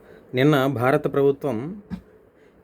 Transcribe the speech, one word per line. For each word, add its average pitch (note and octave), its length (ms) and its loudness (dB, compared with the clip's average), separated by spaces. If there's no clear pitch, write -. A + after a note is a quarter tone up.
నిన్న C3+ 300 2
భారత C#3 480 0
ప్రభుత్వం C#3 680 -2